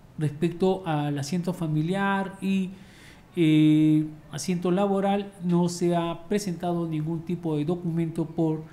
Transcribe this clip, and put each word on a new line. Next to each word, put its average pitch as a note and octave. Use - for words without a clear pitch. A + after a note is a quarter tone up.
Respecto E3+
al D3
asiento F3
familiar F#3+
y, F#3+
eh, D#3
asiento F3+
laboral, G3
no F3
se F3
ha E3+
presentado F3
ningún D#3+
tipo E3+
de D3
documento E3
por D#3+